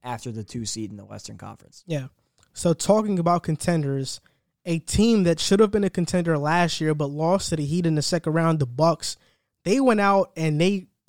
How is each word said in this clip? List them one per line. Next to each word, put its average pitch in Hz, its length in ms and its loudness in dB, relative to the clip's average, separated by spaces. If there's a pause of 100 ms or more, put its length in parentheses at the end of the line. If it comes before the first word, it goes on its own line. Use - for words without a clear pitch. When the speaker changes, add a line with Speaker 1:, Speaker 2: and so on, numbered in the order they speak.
Speaker 1:
after 123 280 -10
the 110 120 -8
two 113 220 -10
seed 107 260 -8
in 104 60 -14
the 98 80 -18
Western 104 320 -16
Conference. - 500 -20
Speaker 2:
Yeah. 143 200 -4 (460)
So 175 200 2
talking 208 460 2
about 175 240 0
contenders, 143 760 -2 (460)
a 165 140 -2
team 214 440 2
that 165 160 2
should 196 200 2
have 214 120 4
been 208 120 0
a 190 60 0
contender 165 480 -2
last 160 440 0
year 156 120 2
but 151 140 -2
lost 160 420 0
to 165 60 -2
the 151 100 -2
Heat 170 200 0
in 160 100 2
the 147 60 0
second 160 320 -2
round, 165 260 2
the 139 60 0
Bucks, 147 500 0 (480)
they 214 160 2
went 240 220 4
out 196 340 2
and 156 240 0
they, 185 280 0 (200)